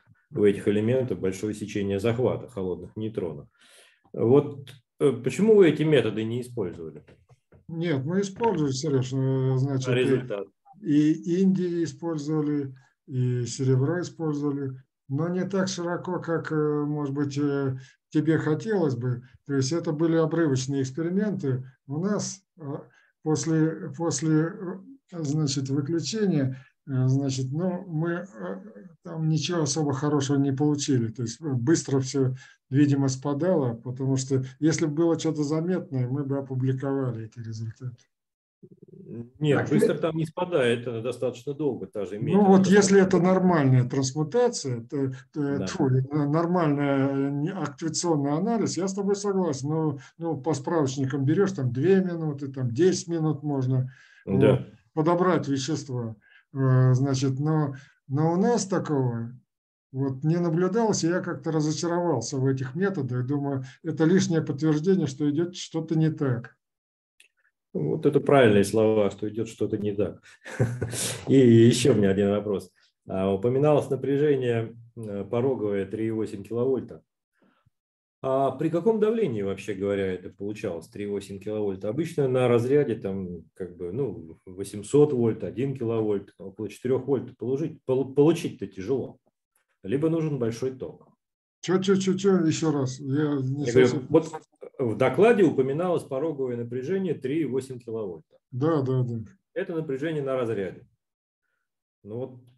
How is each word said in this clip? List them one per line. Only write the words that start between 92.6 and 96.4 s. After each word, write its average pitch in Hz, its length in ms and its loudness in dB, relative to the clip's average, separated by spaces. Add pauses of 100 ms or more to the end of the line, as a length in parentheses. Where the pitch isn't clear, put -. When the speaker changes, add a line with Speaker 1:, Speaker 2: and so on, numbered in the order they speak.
Speaker 2:
раз. 139 260 -2
Я 147 420 0
не 135 240 -2
Speaker 1:
Я 117 80 -2
говорю, 123 160 8
Speaker 2:
совсем 135 200 -2
Speaker 1:
вот 160 200 4 (500)
в 113 180 -2
докладе 185 480 4
упоминалось 143 600 2
пороговое 135 520 -4